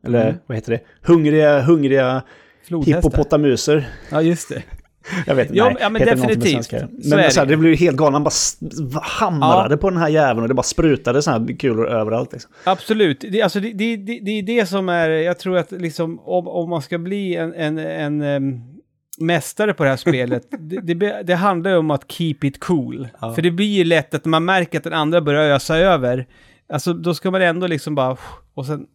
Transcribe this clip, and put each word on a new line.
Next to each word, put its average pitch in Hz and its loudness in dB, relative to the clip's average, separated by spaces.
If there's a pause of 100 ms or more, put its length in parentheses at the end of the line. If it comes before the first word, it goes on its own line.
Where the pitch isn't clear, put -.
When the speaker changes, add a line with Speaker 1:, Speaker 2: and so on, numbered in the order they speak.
Speaker 1:
Eller 120 2
Speaker 2:
Mm. - -2 (100)
Speaker 1:
vad 117 -6
heter 113 -4
det? 117 -2 (220)
Hungriga, 151 4
hungriga 135 2 (440)
Speaker 2:
Flodhästar. 160 0
Speaker 1:
hippopotamuser. 147 2 (220)
Speaker 2:
Ja, 151 0
just 165 0
det. - -10 (640)
Speaker 1:
Jag 143 0
vet 127 2
inte, 170 0
Speaker 2:
Ja, 226 6
Speaker 1:
nej. 247 4
Speaker 2:
ja, 214 0
men 220 -2
Speaker 1:
Heter - 6
det 131 2
någonting 117 2
på 120 -2
Speaker 2:
definitivt. 127 0
Speaker 1:
svenska? - -6
Speaker 2:
Så 151 4
är 190 6
Speaker 1:
Men 151 6
så 143 4
här, 139 4
Speaker 2:
det. 143 2
Speaker 1:
det 160 4
blev 160 6
ju 156 6
helt 165 2
galet. 147 4
Man 147 0
bara 151 2
s-, - -2 (440)
hamrade 156 2
Speaker 2:
Ja. 147 -2
Speaker 1:
på 196 0
den 180 -2
här 165 2
jäveln 139 2
och 117 -2
det 131 0
bara 123 0
sprutade 147 0
så 160 -2
här 117 -2
kulor 113 0
överallt, 113 -2
liksom. - -18 (140)
Speaker 2:
Absolut. 190 0 (100)
Det, 214 0
alltså, 202 0
det, 226 -6
det, 220 -2
det, 214 -10
det 202 -8
är 214 -4
det 220 0
som 190 -2
är... 170 0
Jag 165 0
tror 185 -2
att - -4
liksom, 170 -6
om, 180 -4
om 170 -4
man 160 -4
ska 170 -6
bli 185 -4
en, 165 -6
en, 156 -4
en, 156 -4
em, 139 -2 (600)
mästare 175 -2
på 151 -2
det 135 2
här 135 0
spelet, 127 -2
Speaker 3:
<laughs> 269 -10
Speaker 2:
det, 160 -10
det 170 -4
be-, 202 -4
det 175 0
handlar 180 0
ju 185 4
om 160 2
att - -4
keep 160 -4
it 139 -4
cool. 127 -4 (120)
Speaker 3:
Ja. 113 -8
Speaker 2:
För 160 -2
det 175 2
blir 202 -2
ju 175 4
lätt 160 2
att 147 -6
man 160 0
märker 180 0
att - -6
den 165 -8
andra 160 0
börjar 147 0 (120)
ösa 156 0
över. 131 2 (420)
Alltså, 151 -4
då 170 -2
ska 190 -4
man 190 0
ändå 175 0
liksom 156 -4
bara... 131 0 (380)
Och 135 -10
sen 147 -8